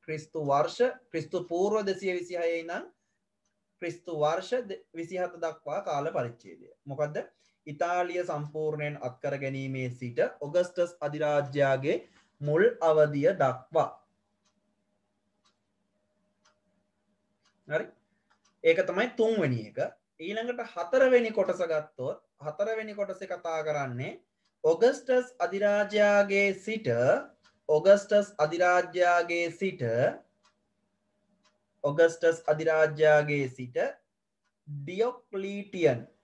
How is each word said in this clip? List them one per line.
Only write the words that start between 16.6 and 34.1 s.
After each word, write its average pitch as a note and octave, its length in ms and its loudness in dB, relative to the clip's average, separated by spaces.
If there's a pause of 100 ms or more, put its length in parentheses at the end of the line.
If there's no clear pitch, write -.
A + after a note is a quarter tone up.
හරි? D#3 180 -2 (760)
ඒක E3 220 4
තමයි F#3+ 280 -2
තුන්වෙනි G3+ 520 2
එක. G#2 140 -12 (360)
ඊළඟට A3+ 520 -8
හතරවෙනි B3+ 640 4
කොටස F#3 300 0
ගත්තොත්, D#3 640 -4 (140)
හතරවෙනි G#3 580 -6
කොටසේ G3 320 -8
කතා E3+ 360 -6
කරන්නේ C#3 520 -4 (480)
ඔගස්ටස් B3 760 2
අධිරාජ්‍යයාගේ G3+ 1160 2
සිට, G#3+ 360 -6 (800)
ඔගස්ටස් G3 680 4
අධිරාජ්‍යයාගේ F3 1160 2
සිට, F3+ 320 -6 (2000)
ඔගස්ටස් E3 640 2
අධිරාජ්‍යයාගේ D3+ 1000 4
සිට B2+ 300 -10 (880)